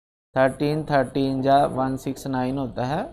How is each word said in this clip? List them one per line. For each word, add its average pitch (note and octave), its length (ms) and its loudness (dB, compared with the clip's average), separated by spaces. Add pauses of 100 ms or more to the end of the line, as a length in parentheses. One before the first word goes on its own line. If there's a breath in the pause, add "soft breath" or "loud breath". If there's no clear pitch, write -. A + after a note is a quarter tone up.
(340)
थर्टीन, D3 500 2
थर्टीन C3+ 580 0
जा C#3 240 6
वन C3 300 -2
सिक्स C3 300 -8
नाइन C3 320 -2
होता A#2+ 260 -4
है D3+ 180 -2 (100)